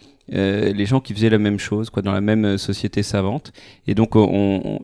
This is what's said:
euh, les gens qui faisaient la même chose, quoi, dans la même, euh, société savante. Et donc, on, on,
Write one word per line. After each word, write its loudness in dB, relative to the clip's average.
euh, 0
les -2
gens 0
qui -8
faisaient 2
la 4
même 0
chose, -4
quoi, -4
dans -2
la 0
même, 2
euh, 0
société -4
savante. -4
Et -2
donc, 2
on, 4
on, -6